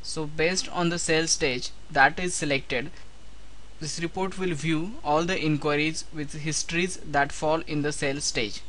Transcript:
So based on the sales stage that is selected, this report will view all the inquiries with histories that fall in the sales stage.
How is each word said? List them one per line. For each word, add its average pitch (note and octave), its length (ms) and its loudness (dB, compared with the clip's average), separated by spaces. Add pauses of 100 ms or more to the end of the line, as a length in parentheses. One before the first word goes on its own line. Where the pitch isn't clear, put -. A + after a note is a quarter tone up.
So - 240 -4
based D#3 460 0
on E3+ 180 2
the E3+ 100 0
sales D#3+ 340 2
stage B2 380 0 (200)
that D3 280 6
is F3+ 160 0
selected, C#3 560 0 (880)
this D#3 220 -6
report F#3 380 -2
will F3+ 160 0
view D#3+ 380 0 (120)
all D3+ 200 4
the F#3 140 0
inquiries D3+ 760 2
with D3 180 -6
histories D#3+ 640 -2
that C#3+ 340 2
fall D#3 360 2
in D3+ 160 -2
the D3 100 0
sales C#3+ 320 -2
stage. A2 440 -2